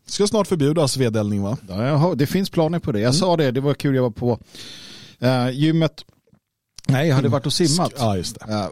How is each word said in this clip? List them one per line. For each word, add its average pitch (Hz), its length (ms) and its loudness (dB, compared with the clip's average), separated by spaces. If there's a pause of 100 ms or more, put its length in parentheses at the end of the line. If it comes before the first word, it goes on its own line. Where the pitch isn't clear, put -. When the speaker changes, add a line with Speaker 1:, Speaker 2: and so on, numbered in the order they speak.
Speaker 1:
Ska 208 220 0
snart 202 200 0
förbjudas 151 500 0
vedeldning, 107 460 0
va? 101 140 -4 (120)
Speaker 2:
Ja, 101 160 -4
jag 147 120 0
har, 165 180 2
det 139 120 2
finns 185 220 -2
planer 165 300 0
på - 120 -4
det. 104 80 -2
Jag 104 100 0
Speaker 1:
Mm. 143 100 2
Speaker 2:
sa 180 180 2
det, 139 140 2
det 131 100 -2
var 139 120 0
kul, 139 220 0
jag 127 80 2
var 123 60 0
på, 120 300 -2 (800)
eh, 127 300 2
gymmet. 156 560 0 (800)
Nej, 135 200 2
jag 135 80 4
hade 135 120 2
Speaker 1:
Mm. 117 40 2
Speaker 2:
varit 139 140 0
och 139 80 -2
simmat. 160 380 2
Speaker 1:
Sk-, - 80 -20
ja, 107 180 0
just - 220 -6
det. 107 140 -8
Speaker 2:
Eh, 98 180 -2